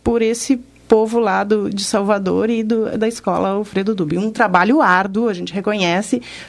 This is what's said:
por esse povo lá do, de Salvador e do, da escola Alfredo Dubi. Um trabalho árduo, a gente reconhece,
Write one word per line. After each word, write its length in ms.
por 200
esse 360
povo 320
lá 260
do, 280
de 120
Salvador 680
e 100
do, 340
da 120
escola 420
Alfredo 460
Dubi. 200
Um 140
trabalho 500
árduo, 480
a 60
gente 180
reconhece, 720